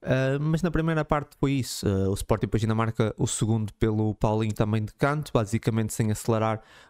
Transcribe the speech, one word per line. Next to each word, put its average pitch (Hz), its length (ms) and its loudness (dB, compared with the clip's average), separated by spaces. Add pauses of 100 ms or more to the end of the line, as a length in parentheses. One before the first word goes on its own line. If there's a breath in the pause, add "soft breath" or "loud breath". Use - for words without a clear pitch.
Ah, 131 360 0
mas 156 220 0
na 175 80 0
primeira 160 340 0
parte - 340 -4
foi 139 140 0
isso. 131 340 -4
Ah, 98 240 2
o 101 40 0
Sporting 104 320 0
depois 104 180 -2
ainda 110 100 0
marca 110 420 0
o - 80 0
segundo 110 500 -2
pelo 107 420 0
Paulinho 110 360 2
também 107 320 2
de 104 100 -10
canto, 147 380 0
basicamente 113 600 0
sem 110 180 0
acelerar 110 500 0 (300 loud breath)